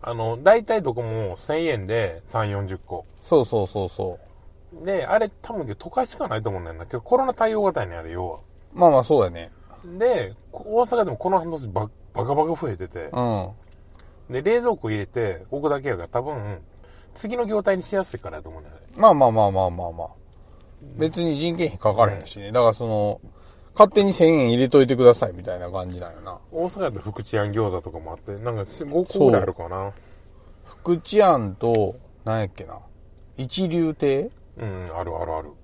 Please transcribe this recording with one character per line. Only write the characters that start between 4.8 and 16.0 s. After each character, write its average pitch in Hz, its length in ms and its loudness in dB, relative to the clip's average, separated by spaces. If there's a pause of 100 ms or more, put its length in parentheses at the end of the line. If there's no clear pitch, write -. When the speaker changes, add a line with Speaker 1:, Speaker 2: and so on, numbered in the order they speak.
Speaker 2:
う。 160 40 -12
Speaker 1:
で、 185 200 -2
あ 208 140 2
れ 214 100 0 (120)
多 - 100 -14
分 143 240 -6
都 - 140 -16
会 254 180 -2
し - 80 -16
か 254 140 -6
な 110 80 -2
い 110 40 -4
と 107 80 -4
思 95 100 -6
う - 20 -10
ん - 20 -12
だ 82 80 -12
よ 80 60 -14
な。 82 80 -14
け - 80 -14
ど 123 80 -6
コ - 160 2
ロ 262 80 2
ナ 254 80 -2
対 220 200 0
応 214 100 0
型 160 180 0
や 98 60 -4
ね 85 100 -12
ん、 - 20 -10
あ - 20 -12
れ、 80 100 -12
要 90 180 -6
は。 80 100 -12 (340)
Speaker 2:
ま 180 140 6
あ 156 40 10
ま 135 80 8
あ、 123 40 2
そ 147 160 4
う 107 60 6
や 90 40 -2
ね。 85 220 -12 (480)
Speaker 1:
で、 165 360 0 (180)
こ-、 - 140 -14
大 233 180 2
阪 233 180 0
で 175 80 -2
も 110 60 -6
こ 185 120 -2
の 190 100 4
半 170 100 -6
年 147 180 -8
ば-、 104 220 -4 (240)
バ 113 120 -2
カ 135 80 0
バ 156 140 2
カ 165 80 -2
増 156 140 -6
え 98 80 -6
て 90 100 -10
て。 80 240 -12
Speaker 2:
う 123 100 -4
ん。 104 280 -2 (840)
Speaker 1:
で、 127 100 -4
冷 226 200 2
蔵 233 160 0
庫 113 120 -6
入 107 80 -2
れ 101 80 -4
て 95 460 -4
置 143 160 -4
く - 20 2
だ 139 120 -2
け 139 80 -6
や 104 80 -2
か 85 60 -10